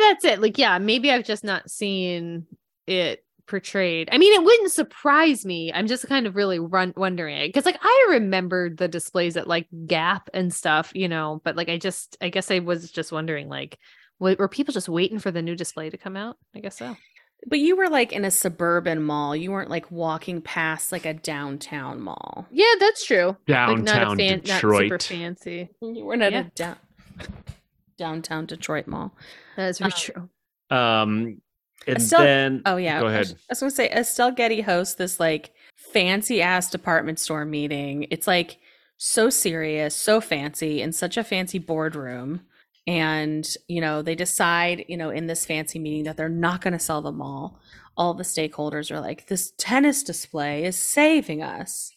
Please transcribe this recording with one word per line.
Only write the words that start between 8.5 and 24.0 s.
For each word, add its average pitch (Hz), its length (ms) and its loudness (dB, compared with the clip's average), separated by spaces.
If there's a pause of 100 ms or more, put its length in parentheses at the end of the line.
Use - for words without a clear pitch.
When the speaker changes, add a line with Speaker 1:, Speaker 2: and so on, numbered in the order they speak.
Speaker 1:
the 180 100 0
displays 170 500 -2
at, - 120 -4
like, 170 180 0 (200)
Gap 175 460 0
and 180 220 0
stuff, 156 400 0
you 185 140 -2
know, 156 360 -4
but, 165 120 -2
like, 170 120 -4
I 170 100 -2
just, - 420 -8
I 180 80 -4
guess 185 240 -4
I 185 80 2
was 170 320 -4
just - 180 -6
wondering, 156 380 -6
like, 139 300 -12 (420)
wa-, 190 180 4
were 196 100 2
people 285 240 -4
just 202 160 -4
waiting 185 300 -2
for 196 140 -6
the 170 100 -4
new 170 140 -4
display 160 340 -10
to - 60 -16
come 190 200 -12
out? 214 200 -10 (180)
I 208 60 -18
guess 202 180 -14
so. 233 180 -12 (500)
Speaker 2:
But 285 140 0
you 330 160 6
were, 381 120 4
like, 269 240 2
in 202 120 -2
a 196 60 0
suburban 170 720 0
mall. 147 320 -2
You 170 160 -4
weren't, 196 200 -6
like, 165 200 -6
walking 165 520 -6
past, 160 500 -4
like, 180 140 -6
a 156 80 -4
downtown 143 840 -8
mall. - 520 -12
Speaker 1:
Yeah, 339 140 6 (120)
that's 403 260 4
true. 185 320 4 (120)
Like, - 0 -
not 123 220 6
a 113 140 2
Speaker 3:
Downtown 202 340 2